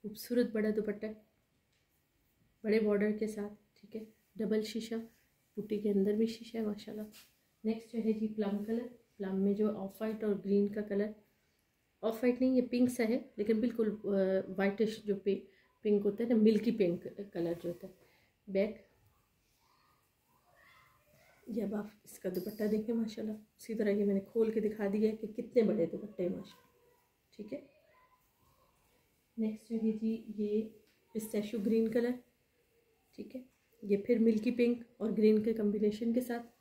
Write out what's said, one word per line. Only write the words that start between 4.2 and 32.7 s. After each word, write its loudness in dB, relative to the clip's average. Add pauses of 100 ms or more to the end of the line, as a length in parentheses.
Double 0
शीशा, -6 (600)
बूटी -4
के 0
अंदर 4
भी 2
शीशा -8
है -2
माशाल्लाह। -8 (580)
Next -4
जो -2
है 4
जी 0
plum -2
color, -2 (300)
प्लम -4
में 4
जो 2
off -6
white -4
और 0
green 2
का -4
कलर, -2 (920)
ऑफ -2
वाइट 4
नहीं 4
ये 6
पिंक 4
सा -2
है 2 (200)
लेकिन 2
बिल्कुल, 0
अ, 0
whitish 0
जो 0
पे-, -2 (440)
पिंक 4
होता 0
है -4
ना, 4
milky 6
pink 0 (260)
color -2
जो -8
होता -12
है। -20 (540)
Back -2 (2750)
ये -4
अब -4
आप -6 (140)
इसका -8
दुपट्टा -4
देखें 0
माशाल्लाह, -4
उसी -14
तरह 2
ये 2
मैंने 2
खोल 2
के 0
दिखा -2
दिया 2
है -2
कि -8
कितने 2
बड़े 2
दुपट्टे -8
हैं 0
माशाल्लाह, -16
ठीक -12
है। -12 (1700)
नेक्स्ट -4
जो -4
है 0
जी -2 (220)
ये 0 (540)
पिस्ताशियो -4
green 2
color, 0 (1000)